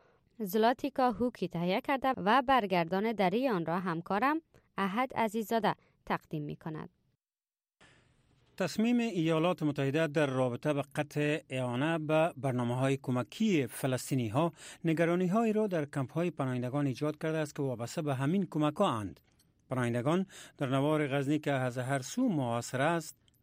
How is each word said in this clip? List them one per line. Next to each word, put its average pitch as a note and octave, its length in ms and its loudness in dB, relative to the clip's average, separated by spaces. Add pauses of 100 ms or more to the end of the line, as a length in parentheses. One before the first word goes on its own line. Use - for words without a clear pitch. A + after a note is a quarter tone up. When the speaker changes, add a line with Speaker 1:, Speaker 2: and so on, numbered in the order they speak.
(380)
Speaker 1:
زلاتیکا A#3 720 2
هوکی A3 360 -2
تهیه F3+ 320 0
کرده C4 360 0
و G#3 260 4
برگردان G3 680 2
دری G#3 360 2
آن F3 180 0
را F3 140 -2
همکارم G3 600 0 (380)
احد G3 360 -2
عزیززاده A3 600 0 (320)
تقدیم E3 360 -4
می‌کند. D#3 460 -10 (1700)
Speaker 2:
تصمیم A3+ 420 2
ایالات E3+ 640 2
متحده D3 440 2
در D3+ 200 2
رابطه C#3+ 460 0
به C#3+ 100 0 (140)
قطع D3 520 -2
اعانه C3 500 0
به D#3 380 2
برنامه‌های B2+ 600 0
کمکی C3+ 720 0
فلسطینی‌ها C3 840 0 (320)
نگرانی‌هایی F3 680 2
را G#3+ 140 2
در F3 180 -2
کمپ‌های C#3+ 460 -4
پناهندگان B2+ 560 -2
ایجاد D3 320 -2
کرده D#3+ 200 -2
است D3+ 180 -4
که D3+ 60 -2
وابسته B2+ 400 -4
به D3 120 -2
همین D#3 360 0
کمک‌ها D3+ 480 0
اند. G2 220 -8 (500)
پناهندگان B2+ 560 0 (320)
در C#3+ 80 0
نوار D3 420 2
غزنی C#3+ 300 0
که D3 140 -2
از B2+ 260 -2
هر C3 240 -2
سو B3 260 -2
محاصره B2+ 560 0
است E3 320 -2 (260)